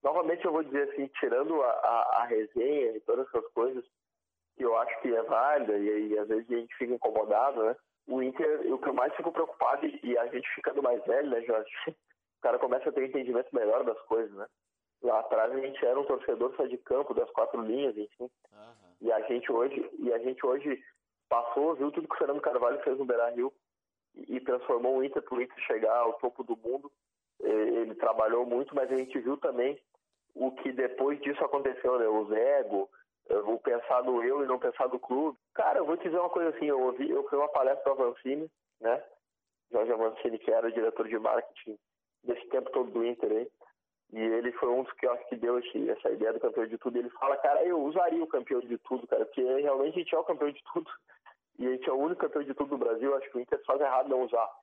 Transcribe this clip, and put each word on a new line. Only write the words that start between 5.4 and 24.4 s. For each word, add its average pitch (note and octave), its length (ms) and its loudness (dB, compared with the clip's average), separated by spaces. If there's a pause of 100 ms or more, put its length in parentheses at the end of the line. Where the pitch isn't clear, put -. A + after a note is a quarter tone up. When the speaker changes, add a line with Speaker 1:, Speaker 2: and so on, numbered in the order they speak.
Speaker 1:
e, G#2+ 340 0
e G#2+ 60 2
às G#2+ 100 -2
vezes A2+ 220 -2
a A#2+ 60 0
gente A#2 200 -6
fica B2 180 -2
incomodado, A2+ 720 2
né? A#2 100 4 (320)
O C3 160 -2
Inter, D3+ 500 0
o C3 60 -2
que - 100 -4
eu C3 60 -2
mais C3+ 220 2
fico E3 160 -4
preocupado, C#3 540 0
e, - 160 -6
e A#2+ 160 0
a A#2+ 80 0
gente B2 280 -6
ficando C#3+ 280 -2
mais B2 220 2
velho, C#3 260 2
né, A#2 120 0
Jorge? A2 300 -2 (140)
<laughs> E3 100 -8 (420)
O - 80 -20
cara A#2+ 120 4
começa C#3 320 0
a - 20 -8
ter C3+ 80 0
um C3 60 0
entendimento C3 460 0
melhor A#2 300 4
das A2+ 200 0
coisas, A2+ 340 0
né? G2+ 100 -10 (560)
Lá A#2 180 4
atrás A#2+ 300 2
a C3 80 -2
gente C3+ 260 -4
era B2+ 140 4
um C#3+ 60 0
torcedor B2+ 500 -2
só D3 120 0
de B2 100 -6
campo, C3 380 -2
das - 160 0
quatro A2+ 320 0
linhas, A#2 340 -2
enfim. G#2+ 340 -10 (220)
Speaker 2:
Aham. G#2 480 -20
Speaker 1:
E A2+ 100 -2
a G#2+ 120 4
gente - 280 -4
hoje, A#2+ 480 0
e B2 140 0
a A#2 60 2
gente B2+ 280 -4
hoje C3+ 340 0 (480)
passou, C#3 460 2
viu C#3 160 0
tudo D#3 160 -6
que - 80 -4
o - 40 -6
Fernando C#3+ 240 0
Carvalho B2 400 0
fez C3+ 160 0
no C3+ 80 -2
Beira-Rio A#2+ 460 0 (600)
e, - 220 -8
e B2+ 40 -4